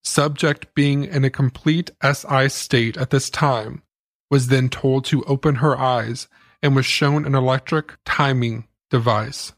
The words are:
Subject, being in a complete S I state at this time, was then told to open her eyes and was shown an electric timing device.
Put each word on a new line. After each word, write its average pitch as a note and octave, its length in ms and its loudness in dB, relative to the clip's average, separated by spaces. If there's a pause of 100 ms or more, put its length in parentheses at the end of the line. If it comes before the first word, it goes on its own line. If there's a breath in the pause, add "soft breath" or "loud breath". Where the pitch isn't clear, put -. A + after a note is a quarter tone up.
Subject, D3 680 -2
being C#3+ 300 2
in C#3 200 0
a C3+ 60 2
complete D#3 640 -2 (100)
S C#3 240 0
I C3+ 220 2
state A#2 500 -2
at C3 140 -4
this C3+ 180 0
time, A#2+ 540 -2 (480)
was C3 160 2
then B2+ 220 2
told C3+ 360 -2
to C3+ 200 0
open C#3 300 0
her C3+ 220 2
eyes B2 500 -2 (360 soft breath)
and C#3 120 4
was C3 120 2
shown D3 360 0
an C#3 120 0
electric C3 680 -2
timing A#2+ 640 -2 (220)
device. A#2 680 0